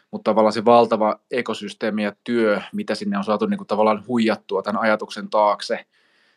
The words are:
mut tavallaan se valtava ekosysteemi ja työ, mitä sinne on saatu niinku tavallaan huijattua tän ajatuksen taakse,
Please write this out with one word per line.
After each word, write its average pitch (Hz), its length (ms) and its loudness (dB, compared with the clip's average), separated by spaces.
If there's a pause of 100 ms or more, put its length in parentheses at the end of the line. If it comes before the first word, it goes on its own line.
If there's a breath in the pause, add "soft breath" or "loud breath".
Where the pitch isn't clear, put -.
(120)
mut 104 120 -12
tavallaan 107 300 4
se 107 120 -4
valtava 113 540 4 (120)
ekosysteemi 107 720 -4
ja 101 100 -2 (100)
työ, 110 380 0 (120)
mitä 104 220 -4
sinne 101 220 -4
on 98 60 -2
saatu 107 220 0
niinku 101 200 -4
tavallaan 107 420 2
huijattua 110 540 -2
tän 104 160 -4
ajatuksen 107 520 -2
taakse, 104 560 0 (520)